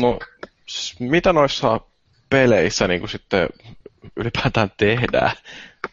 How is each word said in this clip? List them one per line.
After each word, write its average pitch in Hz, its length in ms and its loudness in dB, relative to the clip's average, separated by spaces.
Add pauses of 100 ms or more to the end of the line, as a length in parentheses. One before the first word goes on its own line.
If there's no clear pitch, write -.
No, 123 180 2 (520)
s-, - 300 -12
mitä 160 320 2
noissa 135 480 2 (500)
peleissä 110 580 2
niinku 90 180 -2
sitten - 420 -2 (680)
ylipäätään 113 600 -2
tehdään? 107 560 0 (600)